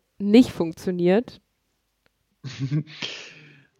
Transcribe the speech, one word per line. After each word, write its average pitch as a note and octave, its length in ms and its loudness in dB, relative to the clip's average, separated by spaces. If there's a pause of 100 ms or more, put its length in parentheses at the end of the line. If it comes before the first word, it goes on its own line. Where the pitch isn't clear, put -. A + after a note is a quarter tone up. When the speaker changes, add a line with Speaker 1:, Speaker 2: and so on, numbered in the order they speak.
(180)
Speaker 1:
nicht G#3+ 320 6
funktioniert? F3 880 -2 (1000)
Speaker 2:
<laughs> C3+ 420 -6 (960)